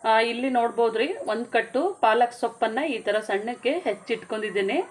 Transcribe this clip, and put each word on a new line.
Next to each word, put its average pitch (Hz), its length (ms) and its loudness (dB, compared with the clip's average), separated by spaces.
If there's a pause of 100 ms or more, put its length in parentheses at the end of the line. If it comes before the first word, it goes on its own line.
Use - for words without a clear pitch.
ಆ, 220 160 6
ಇಲ್ಲಿ 233 300 0
ನೋಡ್ಬೋದು 233 480 2
ರೀ, 302 160 0 (120)
ಒಂದು 220 200 -2
ಕಟ್ಟು 330 540 0
ಪಾಲಕ್ 240 320 4
ಸೊಪ್ಪನ್ನು 233 540 -2
ಈ 240 120 -4
ಥರ 208 220 0
ಸಣ್ಣಕ್ಕೆ 214 520 -2
ಹೆಚ್ಚಿಟ್ಕೊಂಡಿದ್ದೀನಿ. 220 1200 -2